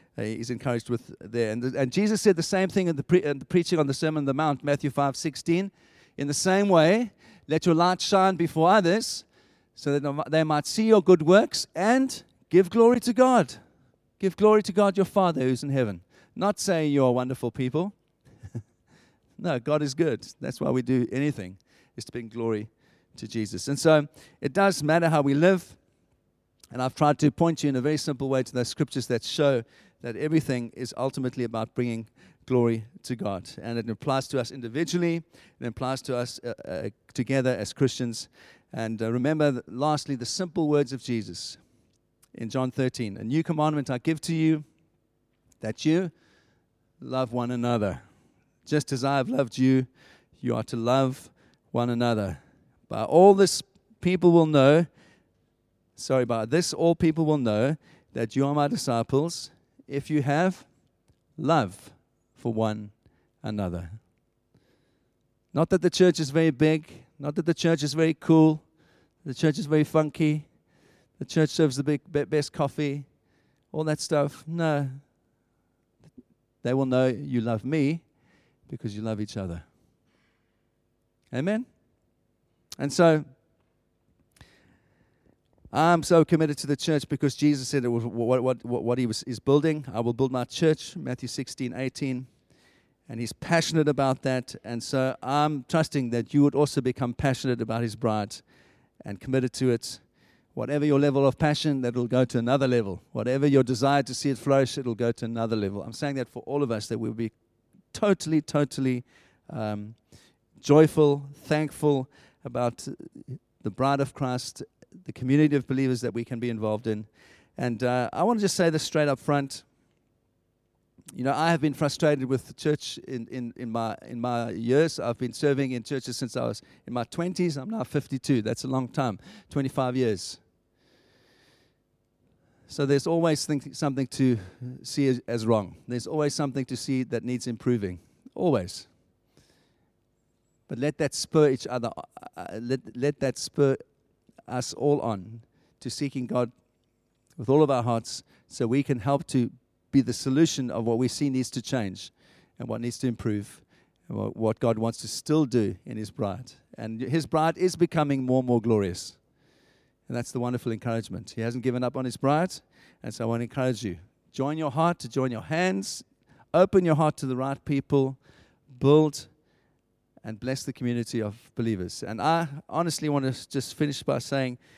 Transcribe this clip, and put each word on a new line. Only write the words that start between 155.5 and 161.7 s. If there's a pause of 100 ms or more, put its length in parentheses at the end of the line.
in
his
bride. (260)
And
his
bride
is
becoming
more
and
more
glorious. (920)
And
that's
the
wonderful
encouragement.
He
hasn't
given